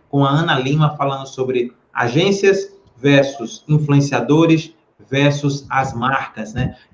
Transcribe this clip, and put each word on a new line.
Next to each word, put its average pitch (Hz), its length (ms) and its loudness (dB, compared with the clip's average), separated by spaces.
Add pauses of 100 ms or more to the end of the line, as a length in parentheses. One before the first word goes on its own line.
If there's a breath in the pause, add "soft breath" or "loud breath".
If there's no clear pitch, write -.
com 139 160 2
a 139 60 2
Ana 156 280 0
Lima 147 380 0
falando 135 300 -6
sobre 123 440 -4 (220)
agências 190 840 0 (220)
versus 135 680 0
influenciadores 143 1080 2 (360)
versus 143 600 0
as 135 240 -2
marcas, 120 600 -4
né? 127 220 -4 (180 loud breath)